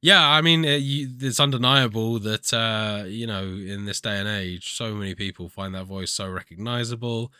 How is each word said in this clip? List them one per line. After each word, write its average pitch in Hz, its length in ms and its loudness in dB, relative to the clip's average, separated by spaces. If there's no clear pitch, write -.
Yeah, 175 220 8
I 151 160 6
mean, 165 240 6
it, 143 180 4
you, 139 280 -2
it's 131 200 0
undeniable 123 800 4
that, 107 340 -2
uh, 107 520 -2
you 113 200 -6
know, 101 160 -4
in 98 440 -6
this 101 140 -6
day 104 180 -2
and 101 100 -2
age, 92 460 -6
so 110 200 -6
many 98 200 -6
people 95 340 -8
find 95 260 -10
that 95 100 -8
voice 95 280 -8
so 95 160 -6
recognizable. 117 1120 -6